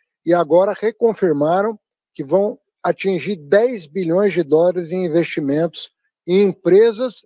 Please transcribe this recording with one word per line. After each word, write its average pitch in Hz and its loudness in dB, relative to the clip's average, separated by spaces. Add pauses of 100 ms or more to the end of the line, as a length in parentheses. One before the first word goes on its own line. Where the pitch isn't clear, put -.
(260)
e 165 2
agora 175 0
reconfirmaram 196 -2 (340)
que - -12
vão 196 -2 (240)
atingir 180 -4
dez 202 0
bilhões 180 0
de 170 0
dólares 165 0
em 185 -4
investimentos 156 -2 (360)
em 185 2
empresas 202 2